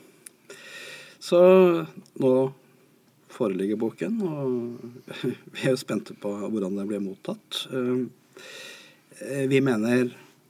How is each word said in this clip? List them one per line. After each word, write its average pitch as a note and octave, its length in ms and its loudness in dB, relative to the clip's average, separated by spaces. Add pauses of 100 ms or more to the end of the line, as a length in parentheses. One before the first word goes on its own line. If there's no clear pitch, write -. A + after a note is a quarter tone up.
(1200)
Så F3 200 4 (800)
nå C3 140 4 (1000)
foreligger G2+ 440 -2
boken, E3 460 -4
og B2+ 560 -4 (340)
<laughs> - 400 -8
vi - 140 -4
er C3 80 4
jo B2+ 60 -2
spente - 340 -6
på G2+ 180 -8 (140)
hvordan G2+ 320 -4
den G2 100 -6
blir G2+ 140 -4
mottatt. - 720 -10
Eh, - 1800 -6
vi C3+ 100 4
mener B2 520 2 (380)